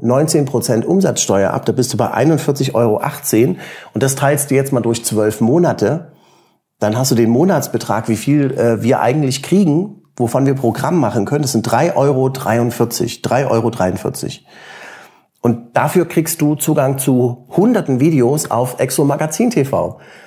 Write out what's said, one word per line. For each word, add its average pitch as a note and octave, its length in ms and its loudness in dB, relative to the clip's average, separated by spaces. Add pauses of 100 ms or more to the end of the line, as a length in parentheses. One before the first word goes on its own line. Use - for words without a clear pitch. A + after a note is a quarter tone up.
neunzehn C#3+ 420 2
Prozent A#2 400 0
Umsatzsteuer A#2+ 640 2
ab, - 160 -4
da A2+ 60 2
bist B2 200 -2
du G#2+ 60 -4
bei A2+ 140 0
einundvierzig C#3 640 0
Euro A2+ 240 2
achtzehn. C#3 580 0 (380)
Und A2 80 0
das C3+ 100 0
teilst C#3+ 380 0
du C3+ 40 2
jetzt C3+ 160 0
mal B2 100 0
durch A2+ 220 -2
zwölf G#2+ 380 0
Monate. C3+ 720 0 (720)
Dann G#2+ 160 0
hast C3+ 140 -2
du B2 40 4
den A2+ 140 4
Monatsbetrag, C3+ 800 0
wie A2 80 0
viel, C#3 360 0
äh, A#2 300 0
wir A2+ 200 2
eigentlich C3 420 0
kriegen, F3+ 600 0 (120)
wovon B2+ 300 0
wir C#3 80 2
Programm C3+ 440 -2
machen A2+ 280 0
können. D3 160 -2
Das C3+ 100 -2
sind A2 120 0
drei B2+ 300 0
Euro C3 360 2
dreiundvierzig. A#2 920 -2
Drei B2+ 260 0
Euro A2+ 220 0
dreiundvierzig. - 760 -4 (960)
Und - 340 -2
dafür D#3+ 320 2
kriegst D#3+ 320 -2
du D3+ 160 2
Zugang C#3+ 420 0
zu B2 520 0
hunderten F#3 500 2
Videos C#3 500 2
auf B2 300 -2
Exo C3+ 240 0
Magazin C#3+ 460 0
T C#3 160 0
V. F2+ 340 -4 (280)